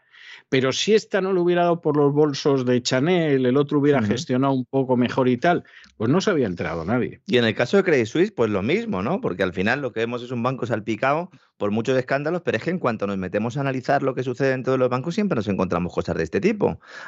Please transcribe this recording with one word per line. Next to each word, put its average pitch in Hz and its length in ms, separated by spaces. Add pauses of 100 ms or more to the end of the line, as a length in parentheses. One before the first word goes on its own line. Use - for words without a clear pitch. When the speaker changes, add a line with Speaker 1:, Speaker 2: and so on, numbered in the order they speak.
(480)
Speaker 1:
pero 131 240
si - 220
esta 202 260
no 190 120
lo 180 100
hubiera 175 200
dado 170 180
por 147 160
los 143 160
bolsos 143 520
de 123 180
Chanel, 143 640
el 123 100
otro 147 240
hubiera 143 180
Speaker 2:
Ujú. 107 100
Speaker 1:
gestionado 127 460
un 127 100
poco 131 320
mejor 123 320
y 123 80
tal, 165 280 (320)
pues 110 140
no 180 100
se 190 100
había 143 160
enterado 85 380
nadie. 113 420
Speaker 2:
Y 104 120
en 120 60
el 110 100
caso 123 220
de 196 80
Credit 131 220
Suisse, 175 260
pues 113 180
lo 95 120
mismo, 165 400
¿no? 160 180
Porque 92 220
al 92 100
final 110 300
lo 123 100
que 110 80
vemos 120 220
es 123 80
un 120 120
banco 127 240
salpicado 117 640 (280)
por 104 140
muchos 113 260
escándalos, 147 440
pero 110 140
es 117 60
que 165 80
en 185 80
cuanto 107 300
nos 98 100
metemos 104 380
a 147 60
analizar 139 420
lo 135 100
que 131 80
sucede 135 280
dentro 127 220
de 131 60
los 127 100
bancos, 135 280
siempre 202 180
nos 107 140
encontramos 90 440
cosas 85 240
de 82 60
este - 180
tipo. 190 400 (280)